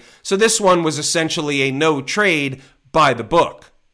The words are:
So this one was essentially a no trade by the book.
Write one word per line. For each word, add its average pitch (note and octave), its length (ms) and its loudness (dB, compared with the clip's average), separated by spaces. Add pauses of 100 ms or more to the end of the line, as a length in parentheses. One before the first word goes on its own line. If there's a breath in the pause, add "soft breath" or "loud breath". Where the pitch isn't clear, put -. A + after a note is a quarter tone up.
(220 loud breath)
So G3 140 -2
this A3 240 2
one F3+ 240 2
was D3+ 160 -2
essentially D3+ 640 -2
a C3+ 100 0
no D3+ 280 0
trade D3 640 -2 (300 loud breath)
by D3+ 200 4
the A#2 120 -6
book. C#3+ 480 -2 (220)